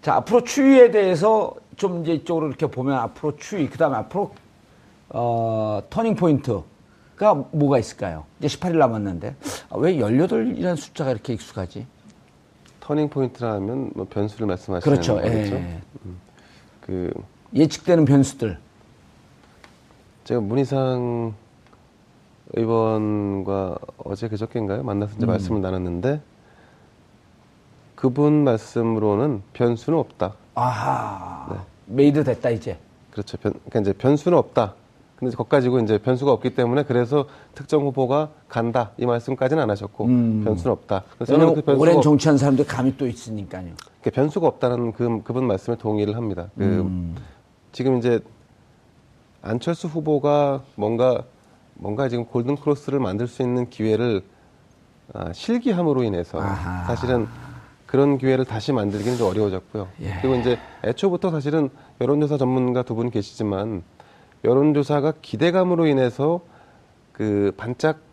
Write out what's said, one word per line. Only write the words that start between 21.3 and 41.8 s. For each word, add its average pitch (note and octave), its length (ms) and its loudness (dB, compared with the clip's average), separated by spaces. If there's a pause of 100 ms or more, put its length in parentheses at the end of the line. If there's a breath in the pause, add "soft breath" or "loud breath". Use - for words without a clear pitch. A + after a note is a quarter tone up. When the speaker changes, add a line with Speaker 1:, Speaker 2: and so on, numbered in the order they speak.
Speaker 2:
의원과 G#2 1200 0 (280)
어제 G2 220 -8
그저께인가요? A2 560 -6
만나서 G#2 340 -4
이제 A#2+ 80 0
Speaker 1:
음. - 20 0
Speaker 2:
말씀을 G#2 340 0
나눴는데 F#2 600 -2 (1700 soft breath)
그분 D3 480 2
말씀으로는 A2+ 1000 0 (120)
변수는 A#2+ 460 0
없다. G#2 340 -4 (220)
Speaker 1:
아하. A#2 960 -4
Speaker 2:
네. - 60 -8 (300)
Speaker 1:
메이드 C#3+ 360 4
됐다 B2+ 280 0
이제. G#2+ 260 -6 (340)
Speaker 2:
그렇죠. - 260 -10
변-, - 160 -2
그러니까 - 260 -4
이제 G2 140 0
변수는 D3 440 2
없다. A2 380 0 (420)
근데 B2 120 -4
이제 A#2+ 80 -8
거기까지고 B2+ 420 2
이제 A2 180 2
변수가 C3 340 2
없기 B2 220 0
때문에 B2+ 300 0
그래서 B2 420 0 (300 loud breath)
특정 C#3+ 280 0
후보가 C#3 460 0 (180)
간다 A#2 500 -2
이 B2 100 -2
말씀까지는 C3 560 0
안 A2 80 0
하셨고 G2+ 340 -6
Speaker 1:
음. A#2 400 2
Speaker 2:
변수는 G#2 280 0
없다. - 300 -4 (140)
그래서 A#2+ 160 0
Speaker 1:
왜냐면 D#3+ 220 6
Speaker 2:
저는 D3+ 60 -2
그 - 40 -4
변수가 C#3 160 4